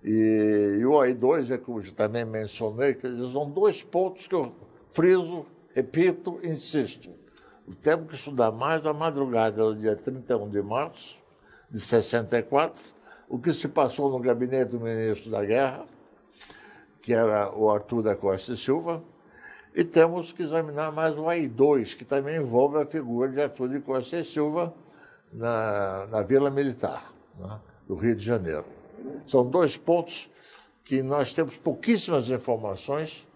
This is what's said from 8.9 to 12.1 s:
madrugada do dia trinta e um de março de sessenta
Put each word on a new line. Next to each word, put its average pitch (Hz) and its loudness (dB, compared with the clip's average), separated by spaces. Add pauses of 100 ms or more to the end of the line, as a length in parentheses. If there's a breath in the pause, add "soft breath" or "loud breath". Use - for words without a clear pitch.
madrugada 127 0
do 110 2
dia 107 0
trinta 127 -6
e 117 2
um 104 -4
de 101 -2
março 131 -6 (540 soft breath)
de 113 -10
sessenta 117 0